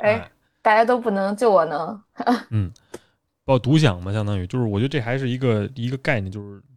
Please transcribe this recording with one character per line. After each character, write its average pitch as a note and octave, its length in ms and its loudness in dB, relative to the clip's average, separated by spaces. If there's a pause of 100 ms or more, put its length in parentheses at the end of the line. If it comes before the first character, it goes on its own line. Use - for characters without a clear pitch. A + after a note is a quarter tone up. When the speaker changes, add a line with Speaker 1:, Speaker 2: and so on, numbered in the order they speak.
Speaker 1:
哎， G#3 160 2
Speaker 2:
哎。 G#3+ 140 -10 (300)
Speaker 1:
大 A3 140 4
家 A3+ 100 6
都 B3 140 2
不 A#3 120 -2
能， G3 240 0
就 A3+ 160 2
我 F3+ 140 6
能。 E3 340 -6 (260)
<laughs> A#3+ 260 -2
Speaker 2:
嗯。 G2+ 200 -2 (760)
抱 C3 140 2
独 C3 200 4
享 G2+ 240 2
嘛， F#2+ 100 -4
相 G#2+ 120 -2
当 G#2 140 -2
于。 F2+ 80 -4
就 B2+ 120 -4
是 B2 80 0
我 G2+ 120 0
觉 A2 60 2
得 C3+ 40 -2
这 C#3+ 120 -2
还 A#2 160 -4
是 C3+ 140 -4
一 B2+ 80 -4
个， A2 360 2
一 A#2 140 -6
个 C3 100 -4
概 C3 220 -2
念， F#2+ 100 -6
就 G#2 100 -10
是 G2+ 220 -16 (140)